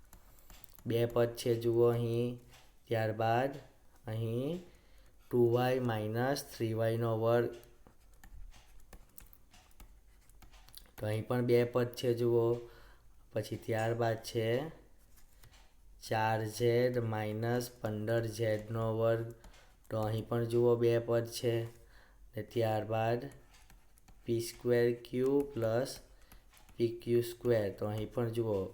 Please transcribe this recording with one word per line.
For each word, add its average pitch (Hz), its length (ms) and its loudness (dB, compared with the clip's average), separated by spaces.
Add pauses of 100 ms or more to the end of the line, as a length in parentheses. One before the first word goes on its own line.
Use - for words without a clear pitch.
(840)
બે 117 200 0
પદ 117 300 2
છે 120 200 0
જુઓ 117 360 4
અહીં. 120 480 -2 (480)
ત્યારબાદ 113 640 0 (560)
અહીં 117 520 -4 (720)
ટુ 123 80 4 (120)
વાય 127 300 2
માઇનસ 120 640 -2
થ્રી 113 300 -4
વાયનો 113 440 0
વર્ગ. 117 320 2 (3500)
તો 107 100 -6
અહીં 107 200 -2
પણ 123 180 0
બે 120 180 6
પદ 120 320 0
છે 123 180 0
જુઓ. 120 560 2 (640)
પછી 110 220 -6
ત્યારબાદ 113 680 -2
છે 113 240 -2 (1600)
ચાર 110 360 2
ઝેડ 120 520 2
માઇનસ 113 720 -2
પંદર 110 580 -2
ઝેડનો 110 580 -2 (120)
વર્ગ. 117 360 0 (560)
તો 110 120 -4
અહીં 107 280 -2
પણ 117 160 0
જુઓ 120 300 4
બે 117 240 4
પદ 117 320 0
છે. 117 240 -2 (800)
ને 107 80 -6
ત્યારબાદ 110 840 -2 (960)
પી 117 160 -2
સ્ક્વેર 120 520 2
ક્યુ 131 480 0 (120)
પ્લસ 113 460 -2 (800)
પી 120 100 2
ક્યુ 120 340 0
સ્ક્વેર. 117 500 0
તો 107 160 -6
અહીં 107 260 -4
પણ 120 160 -2
જુઓ 113 280 -2 (160)